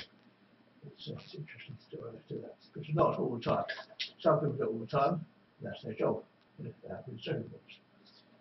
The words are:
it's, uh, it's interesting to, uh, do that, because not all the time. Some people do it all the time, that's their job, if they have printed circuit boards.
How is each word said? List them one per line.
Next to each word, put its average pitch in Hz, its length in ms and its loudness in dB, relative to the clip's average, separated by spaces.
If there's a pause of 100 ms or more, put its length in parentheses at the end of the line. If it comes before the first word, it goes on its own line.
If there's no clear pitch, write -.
(880)
it's, - 240 -12
uh, - 120 -8
it's 101 120 -16
interesting - 420 -12 (140)
to, 117 80 -8
uh, 117 120 -10 (160)
do 143 140 -6
that, - 160 -12 (160)
because - 220 -8
not - 240 6
all - 180 0
the 113 80 -4
time. - 200 4 (540)
Some 156 220 8
people 135 140 2
do 131 80 0
it 110 60 2
all 113 100 0
the 117 80 -4
time, 147 400 4 (340)
that's - 220 -6
their 110 100 -6
job, - 300 2 (360)
if - 140 -6 (100)
they - 60 -14
have - 160 -8
printed 123 180 -10
circuit - 280 -2
boards. - 300 -18 (600)